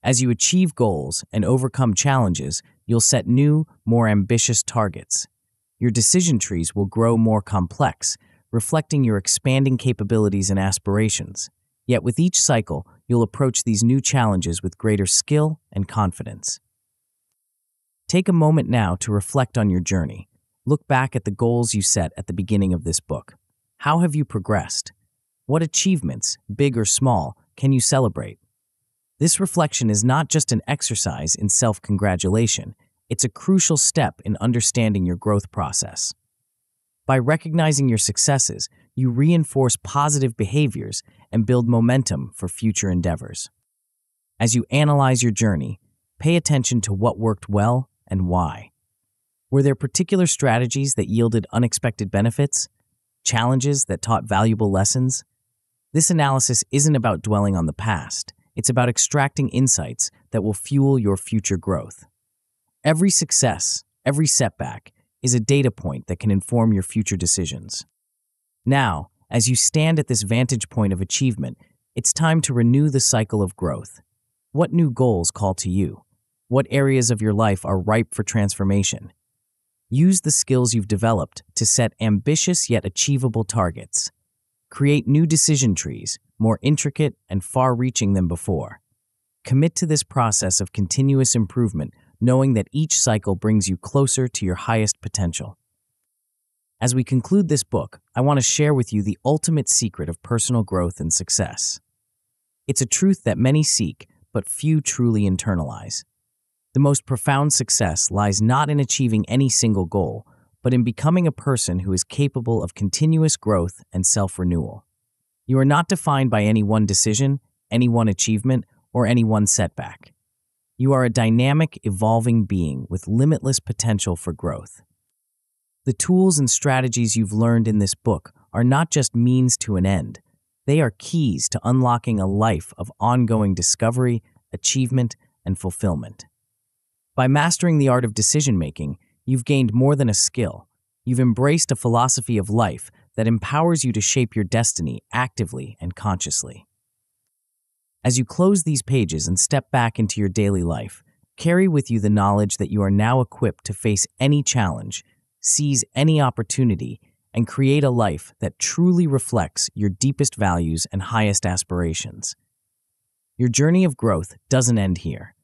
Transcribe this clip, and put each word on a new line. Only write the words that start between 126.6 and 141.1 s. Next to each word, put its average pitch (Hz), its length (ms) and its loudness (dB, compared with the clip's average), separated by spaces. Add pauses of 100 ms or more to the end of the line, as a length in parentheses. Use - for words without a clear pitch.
you've 104 180 0
learned 113 340 2
in 107 120 2
this 98 160 0
book - 380 -4 (180)
are 113 120 0
not 139 280 2
just 135 240 -2
means 123 420 2
to 101 200 -4
an 92 80 2
end. 98 340 -2 (460)
They 147 160 4
are 117 160 0
keys 127 520 -2
to - 140 -4
unlocking 123 560 2
a 95 80 0
life 101 500 -2
of - 220 -10
ongoing 110 560 2
discovery, 117 640 0 (300)
achievement, 127 640 -2 (300)
and 95 120 -4
fulfillment. - 680 -6 (880)
By 127 120 2
mastering 156 500 2
the 139 100 4
art 123 160 2
of 107 100 -4
decision-making, 101 840 -2 (280)
you've 127 200 -2
gained 131 280 2
more 135 220 4
than 131 140 2
a 101 40 0
skill. - 540 -4 (360)
You've 123 160 -2